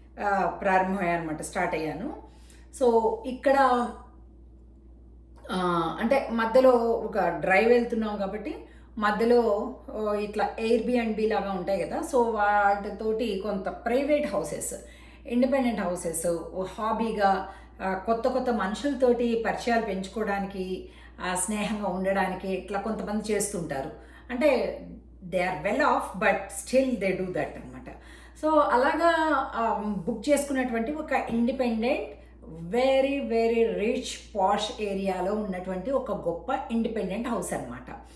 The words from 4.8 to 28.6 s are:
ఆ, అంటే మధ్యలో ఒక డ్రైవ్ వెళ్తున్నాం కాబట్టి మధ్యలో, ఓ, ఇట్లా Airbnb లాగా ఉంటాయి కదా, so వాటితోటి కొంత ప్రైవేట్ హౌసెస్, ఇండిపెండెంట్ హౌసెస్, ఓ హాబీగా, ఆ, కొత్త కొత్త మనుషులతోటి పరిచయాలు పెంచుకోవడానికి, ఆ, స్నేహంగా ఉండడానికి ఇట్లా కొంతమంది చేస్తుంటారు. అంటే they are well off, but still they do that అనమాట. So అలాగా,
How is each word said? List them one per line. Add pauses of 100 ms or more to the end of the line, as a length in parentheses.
ఆ, (400)
అంటే
మధ్యలో
ఒక
డ్రైవ్
వెళ్తున్నాం
కాబట్టి (440)
మధ్యలో, (160)
ఓ,
ఇట్లా (100)
Airbnb
లాగా
ఉంటాయి
కదా,
so
వాటితోటి
కొంత
ప్రైవేట్
హౌసెస్, (520)
ఇండిపెండెంట్
హౌసెస్,
ఓ (140)
హాబీగా, (340)
ఆ,
కొత్త
కొత్త
మనుషులతోటి
పరిచయాలు
పెంచుకోవడానికి, (320)
ఆ,
స్నేహంగా
ఉండడానికి
ఇట్లా
కొంతమంది
చేస్తుంటారు. (180)
అంటే (480)
they
are
well
off,
but
still
they
do
that
అనమాట. (560)
So
అలాగా, (400)